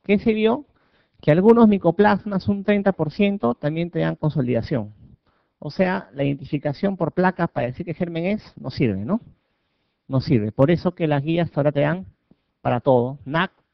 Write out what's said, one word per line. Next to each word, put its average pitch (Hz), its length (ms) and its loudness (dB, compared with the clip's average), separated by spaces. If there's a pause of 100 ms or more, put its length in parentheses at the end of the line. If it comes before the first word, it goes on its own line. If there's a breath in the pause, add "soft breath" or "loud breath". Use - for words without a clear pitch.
¿Qué 202 160 2
se 226 140 0
vio? 220 340 0 (540)
Que - 100 2
algunos 220 380 6
micoplasmas, 196 800 2
un 202 160 -2
treinta 202 280 2
por 151 200 -4
ciento, 202 420 0
también 160 360 -4
te 160 100 -4
dan 160 160 -2
consolidación. 123 760 -2 (680)
O 151 100 -10
sea, 185 420 -2
la 139 120 -4
identificación 143 720 -4
por 160 160 -4
placas 180 360 0
para 123 200 -4
decir 131 180 -10
qué 170 80 -8
germen 170 320 -6
es, 214 300 -6
no 139 140 -12
sirve, 104 340 -2
¿no? 185 160 -2 (880)
No 135 120 0
sirve. 110 300 0
Por 139 220 4
eso 175 240 -2
que 170 100 -2
las 143 160 0
guías 165 340 -2
ahora 147 140 0
te 147 100 -2
dan 175 260 -2 (540)
para 123 200 -2
todo. 131 440 2
nac 165 280 -4 (220)